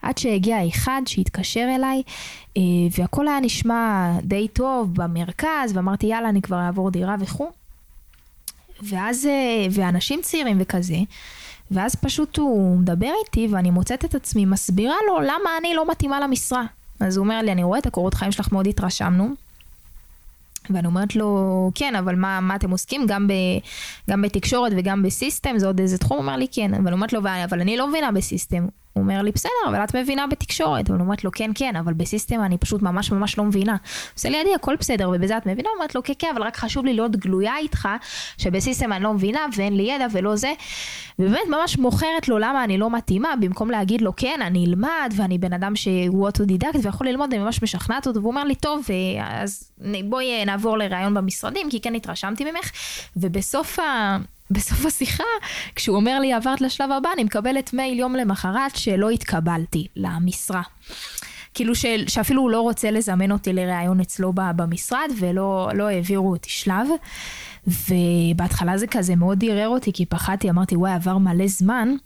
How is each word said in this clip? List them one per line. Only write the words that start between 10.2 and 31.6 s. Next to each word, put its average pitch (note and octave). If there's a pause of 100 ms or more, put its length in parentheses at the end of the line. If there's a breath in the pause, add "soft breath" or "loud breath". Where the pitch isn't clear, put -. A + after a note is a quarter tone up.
צעירים C4+
וכזה, F3+ (720 loud breath)
ואז G3
פשוט D4
הוא G3+
מדבר F3+ (120)
איתי, A3+
ואני F3+
מוצאת F#3
את E4
עצמי A3
מסבירה G3 (100)
לו F4+
למה D#4+ (100)
אני E4+
לא D#4+
מתאימה C#4
למשרה. B3+ (360)
אז F#3+
הוא G3
אומר A3
לי, G#3+
"אני F3+
רואה F3+
את C#4+
הקורות F#3
חיים G3
שלך, -
מאוד F#3+
התרשמנו." G3 (1400)
ואני F3
אומרת F#3
לו, F#3+
"כן, C#4
אבל F3+
מה, F#3+
מה F#3
אתם F#3+
עוסקים? B3
גם G3+
ב-, G3 (800 loud breath)
גם G3+
בתקשורת A3
וגם G3
בסיסטם, B3
זה G3
עוד F#3+
איזה F#3
תחום?" -
הוא D4
אומר C#4
לי, B3+
"כן." G3+
אבל F#3+
אומרת G3+
לו, A3+ (240)
"אבל F3
אני G3+
לא C4
מבינה D4
בסיסטם." F#3 (260)
הוא G3
אומר G3
לי, G#3
"בסדר, - (180)
אבל G3+
את G#3+
מבינה C4+
בתקשורת." C#4+
אבל F#3
אומרת F#3+
לו, F#3+
"כן, A3
כן, B3